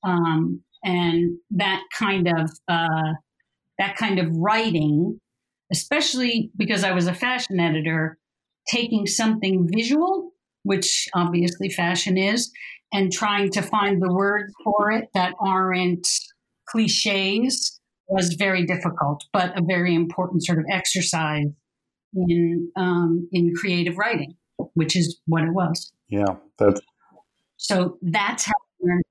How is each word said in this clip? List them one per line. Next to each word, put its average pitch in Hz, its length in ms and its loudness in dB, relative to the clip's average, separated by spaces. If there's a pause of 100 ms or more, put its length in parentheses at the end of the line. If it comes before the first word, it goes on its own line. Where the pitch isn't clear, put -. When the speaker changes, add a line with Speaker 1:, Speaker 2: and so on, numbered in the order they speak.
Speaker 1:
Um, 165 600 0 (200)
and 175 540 0 (140)
that 190 320 0 (120)
kind 196 320 0
of, 160 240 0 (160)
uh, 160 460 0 (640)
that 196 180 -2
kind 202 220 0
of 170 140 2
writing, 170 880 2 (520)
especially 254 840 -2
because 196 260 0
I 185 100 0
was 175 120 2
a 175 80 0
fashion 247 460 -2
editor, 160 580 0 (500)
taking 233 380 0
something 190 680 2
visual, 302 600 0 (320)
which 196 500 0
obviously 175 560 0
fashion 180 480 -2
is, 208 340 0 (400)
and 196 200 0
trying 202 400 0
to 202 100 -2
find 202 400 0
the 185 100 0
words 202 400 0 (120)
for 208 280 2
it 226 220 -2
that 180 260 0
aren't 185 680 0 (600)
cliches 214 1120 0 (280)
was 180 300 0
very 190 280 2
difficult, 165 640 -2
but 185 260 0
a 175 60 2
very 175 320 2
important 170 480 0
sort 165 160 0
of 151 100 -2
exercise 160 760 -2 (680)
in, 170 600 2
um, 175 560 2
in 170 240 2
creative 175 420 0
writing, 196 380 -2 (380)
which 160 240 0
is 170 300 0
what 160 160 2
it 165 100 0
was. 170 400 -2 (160)
Speaker 2:
Yeah, 101 260 0 (220)
that's 101 240 4 (720)
Speaker 1:
So 180 460 -2
that's 202 440 0
how - 60 0
I - 360 -4
learned 359 240 2